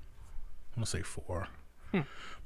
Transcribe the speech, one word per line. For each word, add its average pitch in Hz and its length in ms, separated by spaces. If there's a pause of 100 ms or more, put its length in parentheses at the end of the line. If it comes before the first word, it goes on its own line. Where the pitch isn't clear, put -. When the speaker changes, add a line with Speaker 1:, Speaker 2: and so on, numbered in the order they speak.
(760)
Speaker 1:
gonna 110 120
say 87 160
four. - 440 (440)
Speaker 2:
Hmm. 180 100 (440)